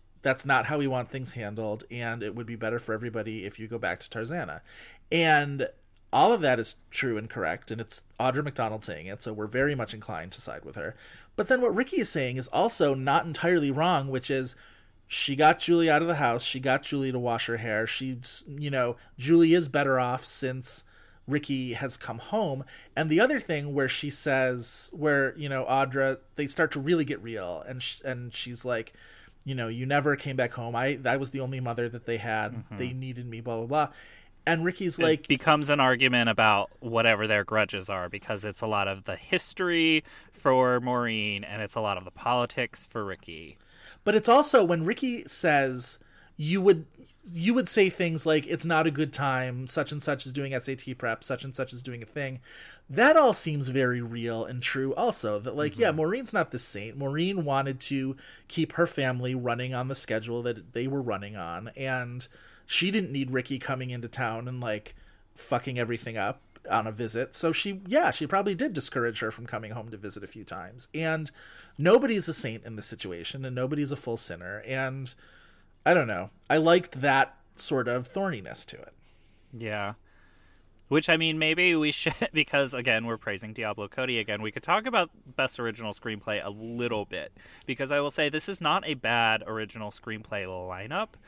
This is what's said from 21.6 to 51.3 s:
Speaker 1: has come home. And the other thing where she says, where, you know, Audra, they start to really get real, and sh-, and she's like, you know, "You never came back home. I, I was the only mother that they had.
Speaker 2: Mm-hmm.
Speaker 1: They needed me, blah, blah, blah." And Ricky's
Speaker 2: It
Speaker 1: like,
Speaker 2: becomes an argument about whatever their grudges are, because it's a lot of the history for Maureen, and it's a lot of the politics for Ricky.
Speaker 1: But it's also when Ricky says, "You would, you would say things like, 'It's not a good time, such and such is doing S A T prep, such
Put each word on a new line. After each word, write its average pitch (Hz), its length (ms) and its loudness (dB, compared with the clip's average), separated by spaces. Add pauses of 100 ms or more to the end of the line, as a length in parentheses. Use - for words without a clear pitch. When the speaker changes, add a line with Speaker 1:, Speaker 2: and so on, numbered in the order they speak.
Speaker 1:
has 127 220 -6
come 110 220 -10
home. 156 460 -2 (320)
And 156 140 0
the 165 100 6
other 262 180 4
thing 147 360 -4
where 135 140 2
she - 220 -4
says, 131 800 0
where, 143 440 2
you 147 120 -8
know, 131 180 -2
Audra, 135 520 2 (180)
they 147 100 -2
start 156 260 0
to 147 80 -4
really 156 240 2
get 120 180 -6
real, 95 440 -6
and 123 160 -10
sh-, - 220 -8
and 123 280 -8
she's 120 320 -10
like, 117 300 -4 (500)
you 135 100 -4
know, 117 140 -4
"You 120 180 -4
never 143 300 2
came 135 200 -6
back 120 160 0
home. 120 220 -6
I, 127 300 0
I 123 140 4
was 135 120 -4
the 135 100 -4
only 131 200 -4
mother 120 280 -2
that 117 180 -12
they 117 100 0
had. 110 360 -2
Speaker 2:
Mm-hmm. 107 260 -12
Speaker 1:
They 127 140 -4
needed 127 340 -8
me, 113 140 -10
blah, 117 180 -4
blah, 117 80 -4
blah." 151 220 2 (560)
And 165 200 2
Ricky's 175 340 -2
Speaker 2:
It - 40 0
Speaker 1:
like, 160 260 4
Speaker 2:
becomes 147 420 4
an 147 100 4
argument 123 500 6
about 104 400 6 (100)
whatever 113 460 4
their 104 180 4
grudges 101 460 0
are, 90 180 -4
because 101 360 -6
it's 101 160 -8
a 113 60 -4
lot 101 220 0
of 98 160 -6
the 92 120 -6
history 165 880 0 (280)
for 127 480 4
Maureen, 110 640 -2
and 104 180 -8
it's 101 120 -8
a 117 60 -4
lot 101 160 -2
of 92 80 -8
the 92 80 -16
politics 120 760 -2
for 110 160 -6
Ricky. 82 540 -12 (460)
Speaker 1:
But 208 100 4
it's 214 140 2
also 254 360 8
when 165 200 2
Ricky 240 420 -2
says, 135 720 0 (380)
"You 165 240 0
would, 180 260 6 (380)
you 180 300 0
would 240 140 2
say 190 220 6
things 165 340 -2
like, 156 220 4
'It's - 180 -4
not 165 220 4
a 156 60 2
good 147 200 -2
time, 127 540 -2
such - 240 -2
and 147 120 -8
such 139 240 -4
is 127 60 -10
doing 139 220 -4
S 123 140 -4
A 135 80 -4
T 127 180 -10
prep, 113 300 -4
such 127 180 -6